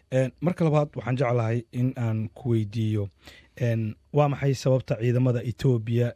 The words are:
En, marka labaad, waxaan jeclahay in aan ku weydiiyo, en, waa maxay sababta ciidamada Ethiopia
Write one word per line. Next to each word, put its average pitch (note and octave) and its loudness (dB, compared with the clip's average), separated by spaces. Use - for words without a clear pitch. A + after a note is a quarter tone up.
En, C3 0
marka F3 0
labaad, D3+ 2
waxaan B2 -2
jeclahay A#2+ 0
in B2+ 0
aan A2 -2
ku - -6
weydiiyo, G#2+ 0
en, A2+ -2
waa D3 4
maxay C#3 0
sababta C3 0
ciidamada B2 2
Ethiopia A#2+ 0